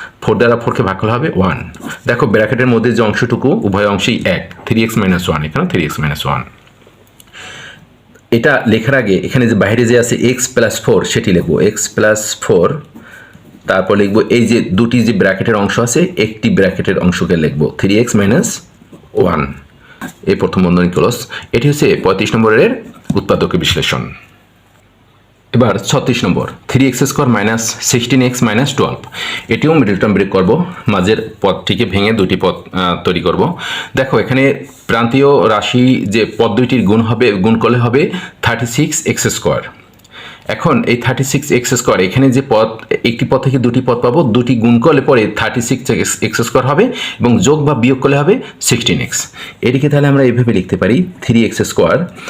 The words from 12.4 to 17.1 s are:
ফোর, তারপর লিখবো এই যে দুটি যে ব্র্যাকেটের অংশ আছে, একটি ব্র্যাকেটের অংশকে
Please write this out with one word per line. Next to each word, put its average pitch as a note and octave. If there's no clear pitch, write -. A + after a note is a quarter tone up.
ফোর, A#2
তারপর F#2+
লিখবো G2+
এই A#2
যে A2+
দুটি A#2
যে A2
ব্র্যাকেটের F#2+
অংশ G2+
আছে, A#2+
একটি G#2+
ব্র্যাকেটের F#2
অংশকে F2+